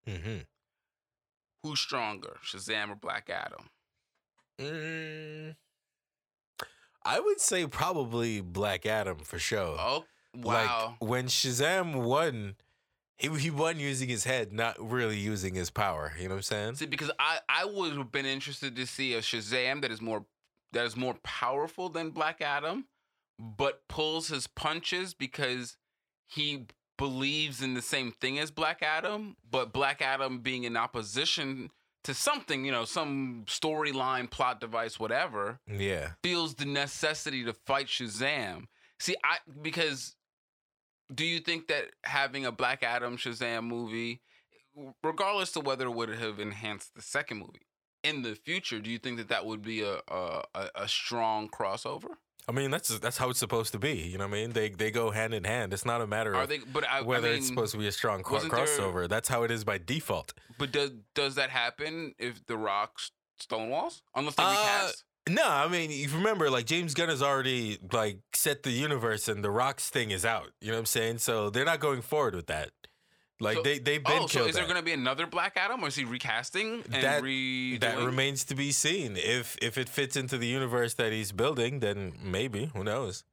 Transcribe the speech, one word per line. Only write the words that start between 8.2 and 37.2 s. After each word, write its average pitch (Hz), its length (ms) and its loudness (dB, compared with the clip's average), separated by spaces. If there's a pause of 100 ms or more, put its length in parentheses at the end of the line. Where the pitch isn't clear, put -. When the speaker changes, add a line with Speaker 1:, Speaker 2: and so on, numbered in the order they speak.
Speaker 1:
Black 92 440 0
Adam 104 340 2
for 76 200 -10
sure. 87 400 0
Speaker 2:
Oh, 127 260 0 (300)
wow. 117 680 2
Speaker 1:
Like, 110 80 -2
when 127 180 2
Shazam 139 760 2
won, 120 540 2 (600)
he, 143 120 0 (100)
he 156 120 2
won 160 280 2
using 135 300 -2
his 117 160 0
head, 120 280 0
not 113 280 0
really 113 380 0
using 101 360 -2
his 90 160 -2
power. 78 480 0
You 87 60 -6
know 92 100 -4
what 98 40 -4
I'm 98 40 -6
saying? 107 340 -2
Speaker 2:
See, 151 100 -4
because 147 240 -4 (100)
I, 156 180 2 (100)
I 156 160 2
would 196 320 -2
have 131 140 -6
been 139 160 0
interested 135 500 -4
to 127 100 -4
see 127 280 -2
a 113 60 0
Shazam 127 640 0
that 123 100 0
is 107 80 -6
more, 110 240 -2 (480)
that 117 120 2
is 113 120 -2
more 127 260 0
powerful 147 680 -2
than 160 200 -6
Black 156 320 -2
Adam, 151 440 -2 (520)
but 117 500 -2
pulls 160 400 -2
his 143 180 -4
punches 170 680 -2
because 127 640 -4 (540)
he 147 360 -4 (300)
believes 139 680 -2
in 131 120 0
the 123 80 -2
same 127 300 -2
thing 135 260 -2
as 151 120 -4
Black 156 320 -2
Adam, 190 540 -2 (140)
but 120 220 0
Black 139 300 2
Adam 135 380 0
being 123 240 -2
in 117 120 -2
opposition 123 960 -2 (340)
to 135 100 -4
something, 160 500 0
you 139 80 0
know, 117 120 2
some 135 600 -2
storyline, 135 840 0
plot 127 300 0
device, 113 400 -2
whatever, 113 680 0
Speaker 1:
Yeah. 98 460 -2 (100)
Speaker 2:
feels 170 320 0
the 143 120 -6
necessity 143 800 -2